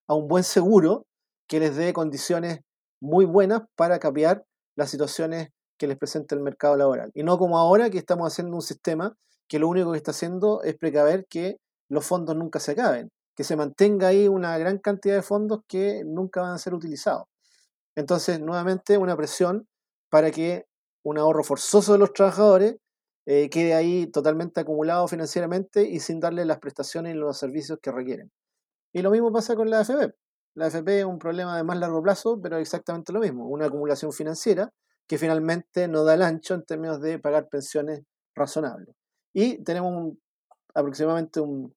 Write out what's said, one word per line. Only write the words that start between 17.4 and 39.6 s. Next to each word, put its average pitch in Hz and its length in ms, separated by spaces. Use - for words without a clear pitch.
Entonces, 165 440
nuevamente, 180 560
una 180 200
presión 175 500
para 156 220
que 165 340
un 151 140
ahorro 156 260
forzoso 202 480
de 202 60
los 202 140
trabajadores, 196 640
eh, 143 240
quede 165 240
ahí 170 320
totalmente 160 540
acumulado 156 480
financieramente 175 720
y 185 180
sin 165 200
darle 170 240
las 156 160
prestaciones 165 540
y 156 40
los 147 180
servicios 143 460
que 135 80
requieren. 127 400
Y 180 100
lo 196 80
mismo 226 220
pasa 220 240
con 220 120
la 220 120
A - 20
F 226 120
P. 285 200
La 160 120
A - 20
F 160 140
P 196 180
es 196 40
un 180 140
problema 175 380
de 165 80
más 175 120
largo 165 260
plazo, 202 380
pero 170 160
exactamente 165 560
lo 214 80
mismo, 123 280
una 147 180
acumulación 147 460
financiera 180 600
que 156 120
finalmente 165 720
no 156 160
da 160 100
el 180 80
ancho 165 320
en 165 100
términos 160 360
de 160 180
pagar 147 300
pensiones 147 540
razonables. 131 600
Y 226 300